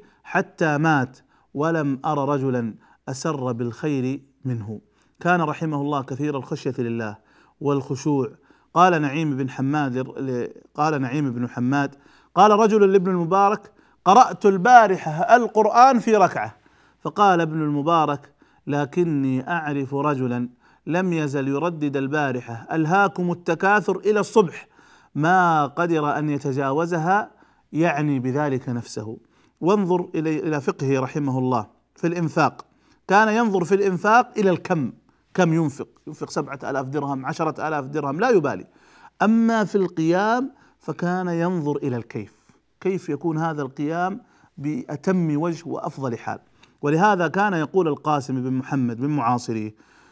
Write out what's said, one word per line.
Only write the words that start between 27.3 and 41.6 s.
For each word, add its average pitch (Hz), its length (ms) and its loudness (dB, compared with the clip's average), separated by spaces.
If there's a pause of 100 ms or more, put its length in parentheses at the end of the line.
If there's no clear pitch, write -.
يعني 147 460 0
بذلك 131 500 -2
نفسه. 113 500 -8 (420)
وانظر 180 540 0
إلى، 156 240 -2
إلى 151 220 -2
فقهه 135 400 -2
رحمه 131 380 -4
الله 127 280 0 (280)
في - 120 -6
الإنفاق، 165 600 -2 (420)
كان 220 200 4
ينظر 214 360 0
في 185 100 2
الإنفاق 202 640 2
إلى 196 120 4
الكم، 156 420 -2 (420)
كم 170 200 2
ينفق، 151 340 -2 (180)
ينفق 151 240 -12
سبعة 139 340 -6
آلاف 135 220 -4
درهم، 139 400 -6
عشرة 156 420 -4
آلاف 151 160 -4
درهم، 143 360 -6
لا 254 100 2
يبالي. 143 360 2 (560)
أما 226 420 2
في - 100 -8
القيام 190 800 0 (260)
فكان 180 500 -4
ينظر 165 480 -2